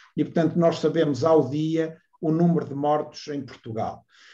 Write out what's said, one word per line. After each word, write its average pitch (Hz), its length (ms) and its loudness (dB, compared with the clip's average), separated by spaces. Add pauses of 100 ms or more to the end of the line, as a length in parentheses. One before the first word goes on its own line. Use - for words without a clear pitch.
(160)
e, 151 80 0
portanto, 160 320 0
nós 165 220 2
sabemos 151 460 0
ao 156 260 4
dia 160 480 -2 (240)
o 156 100 0
número 160 360 2
de 139 80 -10
mortos 147 540 -2
em 143 120 -8
Portugal. 110 640 -10 (280)